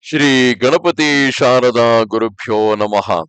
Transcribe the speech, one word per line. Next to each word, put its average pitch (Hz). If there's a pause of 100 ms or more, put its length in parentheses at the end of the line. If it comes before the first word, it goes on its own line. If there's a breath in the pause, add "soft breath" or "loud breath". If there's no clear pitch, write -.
ಶ್ರೀ 131
ಗಣಪತಿ 147
ಶಾರದಾ 120
ಗುರುಭ್ಯೋ 107
ನಮಃ. 104